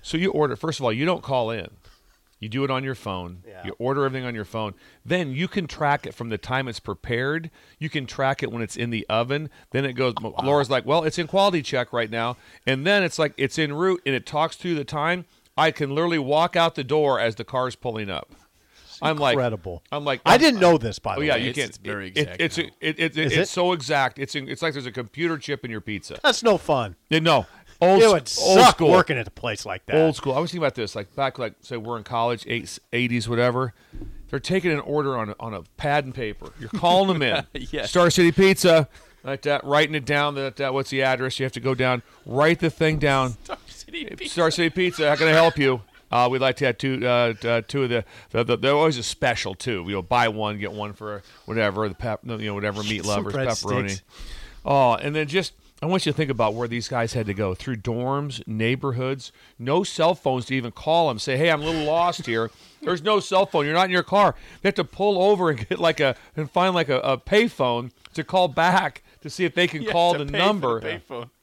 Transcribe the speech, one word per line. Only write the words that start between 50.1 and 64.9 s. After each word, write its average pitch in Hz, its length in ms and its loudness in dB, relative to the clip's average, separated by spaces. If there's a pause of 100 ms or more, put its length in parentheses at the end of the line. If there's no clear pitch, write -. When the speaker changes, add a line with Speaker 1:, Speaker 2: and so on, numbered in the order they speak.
Speaker 1:
one 104 300 -4
get 104 140 -6
one 104 200 -8
for 104 300 -12 (240)
whatever 107 420 0
the 92 60 -8
pep, 113 300 -6
you 120 140 -8
know, 107 160 -6
whatever 101 280 -4
meat 104 220 -4
Speaker 2:
Some 104 40 -2 (160)
Speaker 1:
lovers, 101 100 -6
Speaker 2:
breadsticks. 127 300 -2
Speaker 1:
pepperoni. 101 360 -2 (640)
Oh, 131 300 4
and 147 200 -4
then 156 140 -2
just 170 240 -2 (280)
I 143 60 -6
want 180 200 0
you 147 60 0
to - 40 -2
think 147 140 0
about 110 240 2
where 117 140 -4
these 117 200 -4
guys 117 260 -2
had 113 120 -2
to 101 80 -2
go 95 200 -2
through 123 220 -6
dorms, 123 680 -4
neighborhoods, 127 840 -2 (260)
no 147 260 0
cell 170 300 2
phones 127 320 -2
to 135 80 -4
even 120 180 -4
call 160 360 0
them. 113 100 -4
Say, 131 180 -2
"Hey, 165 140 2
I'm 147 120 0
a - 20 -8
little 160 200 -2
lost 170 420 0
here." 113 240 -2 (160)
Speaker 2:
<laughs> - 160 -20
Speaker 1:
There's 180 200 -4
no 208 180 2
cell 190 260 2
phone. 156 180 0
You're 151 100 -2
not 185 120 4
in 185 40 -6
your 180 120 2
car. 196 320 4 (260)
They 196 80 0
have 196 80 0
to 175 80 -2
pull 196 380 0